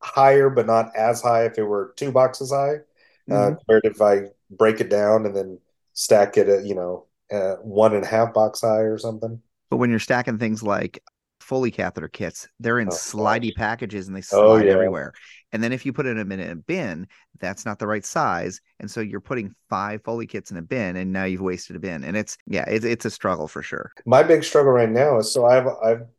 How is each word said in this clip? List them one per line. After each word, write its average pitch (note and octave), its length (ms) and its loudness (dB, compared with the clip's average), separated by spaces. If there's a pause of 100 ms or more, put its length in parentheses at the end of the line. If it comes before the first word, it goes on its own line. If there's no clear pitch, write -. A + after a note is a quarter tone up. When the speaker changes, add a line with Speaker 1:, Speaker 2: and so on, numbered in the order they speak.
Speaker 1:
higher, C#3 480 4
but A#2+ 180 2
not A2+ 300 2
as A#2 240 0
high A#2 240 2
if A2+ 140 -4
it G#2+ 60 -2
were G2+ 320 -4
two C#3+ 160 -6
boxes C3 400 0
high, C#3+ 240 -2 (540)
uh, G2+ 200 2
Speaker 2:
Mm-hmm. D#3+ 80 -6
Speaker 1:
compared A2 260 4
if G#2 160 -2
I G2+ 300 4 (200)
break A2 300 2
it G2 80 -2
down G#2 380 2
and G2+ 100 -4
then F#2+ 220 -6 (340)
stack - 460 4
it G2 100 4
at, G2 160 4
you G2+ 100 -6
know, F2+ 320 -6 (240)
uh, G2 260 -4
one G#2+ 380 2
and G2+ 100 0
a - 20 -8
half A2+ 260 0
box A2 300 0
high A2 180 2
or A2 180 0
something. A2+ 440 -10 (280)
Speaker 2:
But C3 80 0
when A#2+ 120 2
you're A2+ 80 2
stacking A#2+ 400 -2
things A2 240 -4
like - 400 -4 (380)
Foley C3 300 -2
catheter F2+ 380 -6
kits, - 400 -12 (100)
they're A#2 200 -2
in A2 100 -2
Speaker 1:
Oh, - 20 -4
Speaker 2:
slidey G#2+ 600 -4
Speaker 1:
gosh. - 60 -16
Speaker 2:
packages G#2+ 520 -6
and F#2+ 80 -12
they F#2+ 40 -10 (100)
Speaker 1:
Oh, G#2+ 260 8
Speaker 2:
slide G#2+ 100 4
Speaker 1:
yeah. F#2+ 60 6
Speaker 2:
everywhere. F#2 400 0 (400)
And A2+ 100 -4
then A#2 100 -2
if B2+ 140 -8
you C3+ 60 -4
put C#3 140 -6
it A#2+ 120 -4
in G2 220 -8
a E2+ 160 -10
bin, F#2+ 500 -8 (320)
that's F#2+ 280 -10
not G#2+ 120 -8
the G#2 80 -6
right G#2 180 -4
size. F#2+ 560 -4 (200)
And G#2 100 -14
so A#2 100 -10
you're G#2 200 -8
putting A2+ 340 -8 (140)
five G#2 340 -6
Foley A#2 240 -8
kits - 240 -14
in G2 60 -12
a E2+ 60 -12
bin, F#2 340 -6
and F#2 160 -6
now F#2+ 120 -4
you've F#2+ 160 -4
wasted F#2 360 -6
a - 40 -12
bin. E2 240 -10
And F2 120 -8
it's, G#2+ 200 -8 (100)
yeah, F2+ 220 -4
it's, A2 160 -2
it's A#2 200 -4
a A2 60 -4
struggle E2+ 380 -4
for - 140 -14
sure. - 300 -12 (140)
Speaker 1:
My B2+ 160 6
big D#3 220 4
struggle C#3 280 4
right A#2+ 160 4
now B2 300 2
is, A2 140 -2
so B2 120 2
I A#2+ 100 8
have, B2+ 120 4
I A#2 240 -2
have A#2 160 -2 (120)